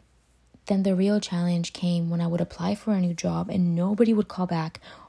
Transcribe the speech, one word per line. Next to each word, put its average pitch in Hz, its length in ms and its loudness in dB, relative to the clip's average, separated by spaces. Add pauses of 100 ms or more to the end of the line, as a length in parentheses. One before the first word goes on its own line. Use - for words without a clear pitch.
(680)
then 196 160 2
the 190 120 2
real 196 240 4
challenge 175 540 -2
came 170 380 0
when 170 100 0
I 170 60 0
would 170 160 0
apply 175 320 -4
for 214 180 -2
a 196 80 2
new 175 140 0
job 170 340 -2
and 175 260 2
nobody 202 380 2
would 208 160 2
call 180 180 -4
back 165 340 -4 (280)